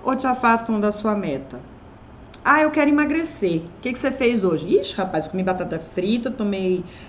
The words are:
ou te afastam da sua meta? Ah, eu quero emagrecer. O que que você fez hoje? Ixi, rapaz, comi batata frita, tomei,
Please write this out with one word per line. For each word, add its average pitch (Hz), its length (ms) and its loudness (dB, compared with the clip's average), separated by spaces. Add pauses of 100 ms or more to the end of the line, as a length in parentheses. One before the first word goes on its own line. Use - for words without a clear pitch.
ou 262 100 2
te 269 120 -2
afastam 233 520 2
da 208 140 2
sua 214 220 0
meta? 139 440 -4 (840)
Ah, 294 200 6
eu 302 80 4
quero 302 180 4
emagrecer. 294 720 2
O - 240 -10
que 247 100 -4
que 240 60 -6
você 269 120 0
fez 233 340 2
hoje? 175 340 2
Ixi, - 160 -2
rapaz, 165 320 -2
comi 185 160 -4
batata 185 360 -2
frita, 226 520 -2
tomei, 190 540 0 (240)